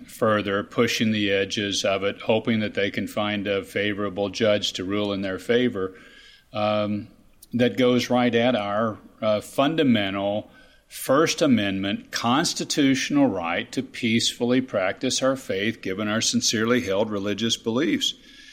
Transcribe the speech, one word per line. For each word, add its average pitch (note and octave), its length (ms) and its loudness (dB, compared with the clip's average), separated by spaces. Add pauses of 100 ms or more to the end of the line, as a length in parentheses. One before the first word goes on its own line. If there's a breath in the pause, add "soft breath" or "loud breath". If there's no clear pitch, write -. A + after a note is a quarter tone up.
further, G#2 580 0
pushing A#2 480 0
the G#2 200 0
edges G2 540 0
of G2 180 0
it, G2+ 180 -4
hoping A2 400 0
that G#2 120 -4
they G2+ 160 0
can G2 180 -4
find G#2 380 -4
a G2 180 0
favorable G2+ 680 -2
judge G#2 440 2
to G2 100 -6
rule G2+ 300 -2
in F#2+ 80 -4
their F#2+ 160 -6
favor. A2+ 560 0 (600 loud breath)
Um, G#2+ 560 -2 (440)
that A#2+ 240 2
goes B2 320 4
right B2 240 2
at A#2+ 220 4
our, G#2 420 -2 (240)
uh, G#2+ 200 2
fundamental G#2+ 1080 0 (380 soft breath)
First D#3 540 0
Amendment G2+ 680 0
constitutional C3+ 1160 2
right F#2 460 -2
to B2+ 100 -4
peacefully A#2+ 760 0
practice G#2+ 600 -2
our C3 140 2
faith, G#2 460 -4
given G2 260 -4
our A2 140 0
sincerely A#2 600 0
held G2 280 -2
religious G#2 480 -2
beliefs. B2 580 -2 (380 loud breath)